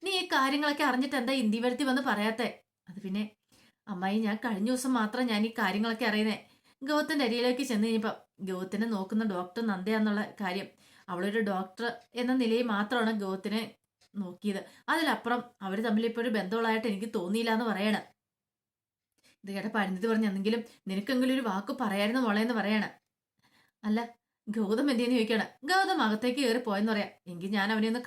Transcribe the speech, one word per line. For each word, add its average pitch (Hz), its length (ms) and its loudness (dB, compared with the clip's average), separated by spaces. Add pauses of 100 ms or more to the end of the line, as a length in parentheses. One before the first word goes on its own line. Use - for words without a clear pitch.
നീ 381 80 -2
ഈ 370 140 0
കാര്യങ്ങളൊക്കെ 294 580 2
അറിഞ്ഞിട്ട് 269 320 2
എന്താ 254 180 0
ഇന്ദി 226 260 2
വരുത്തി 247 240 0
വന്ന് 262 180 2
പറയാത്തെ?" 220 600 0 (260)
"അത് 180 100 -14
പിന്നെ 208 320 -4 (560)
അമ്മായി, 196 320 -2
ഞാൻ 220 160 0
കഴിഞ്ഞ 220 320 -2
ദിവസം 254 260 0
മാത്രം 240 320 0
ഞാൻ 214 200 2
ഈ 226 40 0
കാര്യങ്ങളൊക്കെ 220 560 0
അറിയുന്നേ." 214 400 0 (380)
ഗൗതത്തിന്റെ 294 420 0
അരികിലേക്ക് 247 360 2
ചെന്ന് 226 260 0
കഴിഞ്ഞപ്പോ 220 240 0 (300)
ഗൗതത്തിനെ 190 460 -4
നോക്കുന്ന 214 360 -2
ഡോക്ടർ 196 440 -4
നന്ദയാന്നുള്ള 208 540 0 (200)
കാര്യം, 190 260 -4 (420)
അവളൊരു 196 300 -2
ഡോക്ടർ 196 540 -2 (220)
എന്ന 247 180 0
നിലയിൽ 240 300 4
മാത്രമാണ് 220 560 0
ഗൗതത്തിനെ 196 560 -4 (400)
നോക്കിയത്. 190 480 -4 (260)
അതിലപ്പുറം 247 540 0 (180)
അവര് 196 240 -2
തമ്മിൽ 226 200 2
ഇപ്പൊ 226 160 -2
ഒരു 240 80 -2
ബന്ധമുള്ളതായിട്ട് 220 580 0
എനിക്ക് 214 280 -4
തോന്നിയില്ല 220 380 0
എന്ന് 226 120 0
പറയാണ്. 202 360 0 (1400)
ഇത് 196 80 -12
കേട്ടപ്പോ 202 280 -4
അരുന്ധതി 190 280 0
പറഞ്ഞു, 220 200 2
"എന്തെങ്കിലും 202 360 0 (240)
നിനക്കെങ്കിലും 254 460 2
ഒരു 262 80 2
വാക്ക് 208 400 -4
പറയായിരുന്നു 214 400 0
മോളെ" 214 200 2
എന്ന് 240 120 0
പറയാണ്. 208 360 0 (920)
"അല്ല, 226 260 0 (400)
ഗൗതം 226 420 2
എന്തിയെന്ന്?" 247 240 2
ചോദിക്കാണ്. 220 520 0
"ഗൗതം 370 340 4
അകത്തേക്ക് 233 380 2
കയറി 240 180 4
പോയെന്ന് 220 340 0
പറയാം." 202 180 -2 (180)
"എങ്കിൽ 175 220 -8
ഞാൻ 202 220 2
അവനെ 220 160 2
ഒന്ന് 226 200 0